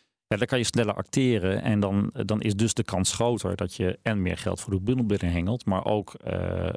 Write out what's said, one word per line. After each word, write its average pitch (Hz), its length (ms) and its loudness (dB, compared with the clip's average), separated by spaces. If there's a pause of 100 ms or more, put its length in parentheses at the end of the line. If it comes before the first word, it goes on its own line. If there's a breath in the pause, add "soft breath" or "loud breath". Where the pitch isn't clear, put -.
(280 soft breath)
ja, 107 100 0
dan 117 100 0
kan 131 100 0
je 120 60 2
sneller 107 300 2
acteren 101 680 2
en 107 180 2
dan, 101 300 2 (160)
dan 104 160 0
is 104 140 0
dus 107 180 2
de 110 100 0
kans 95 300 0
groter 113 420 0
dat 92 180 -4
je 92 280 -2
en 107 200 0
meer 87 160 0
geld 95 240 -4
voor - 120 -6
de 95 80 0
bühne 123 220 0
binnenhengelt, 92 640 0
maar 92 200 0
ook, 107 280 -2
eh, 90 640 -4